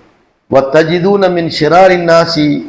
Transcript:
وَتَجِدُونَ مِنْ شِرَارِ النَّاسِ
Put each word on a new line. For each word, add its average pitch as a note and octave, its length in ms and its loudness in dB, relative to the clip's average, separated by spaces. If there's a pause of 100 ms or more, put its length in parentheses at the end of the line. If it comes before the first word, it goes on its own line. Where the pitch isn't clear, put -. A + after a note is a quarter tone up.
(500)
وَتَجِدُونَ E3+ 800 0
مِنْ E3+ 220 -4 (100)
شِرَارِ E3+ 300 4
النَّاسِ E3 800 0